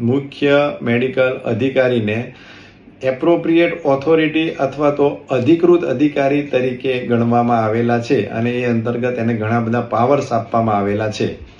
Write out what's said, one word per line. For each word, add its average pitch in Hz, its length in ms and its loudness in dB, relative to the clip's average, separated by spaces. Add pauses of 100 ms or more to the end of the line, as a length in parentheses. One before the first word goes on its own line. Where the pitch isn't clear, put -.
મુખ્ય 143 840 0
મેડિકલ 127 600 0
અધિકારીને 123 920 0 (680)
એપ્રોપ્રિએટ 165 840 0
ઓથોરિટી 156 640 2
અથવા 143 400 0
તો 143 180 2 (220)
અધિકૃત 160 540 4
અધિકારી 143 580 0
તરીકે 127 640 -2
ગણવામાં 117 580 2
આવેલા 117 360 0
છે 113 260 0
અને 117 240 -4
એ 123 140 -4
અંતર્ગત 120 540 -2
એને 117 160 0
ઘણા 110 260 0
બધા 117 200 -2
પાવર્સ 120 520 0
આપવામાં 113 420 0
આવેલા 104 360 -2
છે. 98 240 -4 (260)